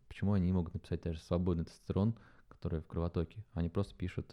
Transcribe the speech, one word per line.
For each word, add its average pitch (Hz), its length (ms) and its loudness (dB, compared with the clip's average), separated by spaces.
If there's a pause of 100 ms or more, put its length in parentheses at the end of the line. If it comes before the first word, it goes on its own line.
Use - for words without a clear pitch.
Почему 101 260 0
они 92 140 4
не 92 60 4
могут 87 200 0
написать - 300 -4
даже 82 180 -2
свободный 87 440 2
тестостерон, - 520 0 (320)
который 82 320 -4
в - 60 -12
кровотоке? 85 560 -2 (100)
Они 85 160 0
просто - 260 -4
пишут, - 380 -6